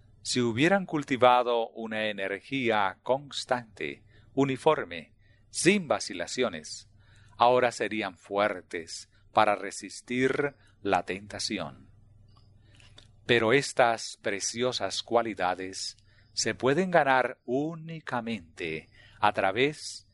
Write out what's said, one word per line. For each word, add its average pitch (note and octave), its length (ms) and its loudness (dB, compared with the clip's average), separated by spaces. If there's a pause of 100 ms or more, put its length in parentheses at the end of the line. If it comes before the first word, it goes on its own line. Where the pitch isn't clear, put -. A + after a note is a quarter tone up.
(220)
Si - 200 -2
hubieran D3+ 440 2
cultivado B2 840 2
una A2 380 -6
energía G2+ 920 -2
constante, B2 1040 -4 (300)
uniforme, C3 800 0 (360)
sin F#3 380 2
vacilaciones, G2 1040 -4 (480)
ahora B2 340 6
serían G#2 460 -4
fuertes F#2+ 920 -4 (220)
para G#2 240 4
resistir B2 1000 -4 (280)
la F#2+ 240 0
tentación. F#2+ 800 -8 (1400)
Pero A2+ 280 6
estas B2+ 680 2
preciosas G#2+ 800 -4
cualidades F#2+ 960 -2 (380)
se - 220 -2
pueden D#3 360 0
ganar C3 540 2
únicamente A#2+ 1400 -6 (320)
a G#2+ 100 4
través A2+ 720 -2 (100)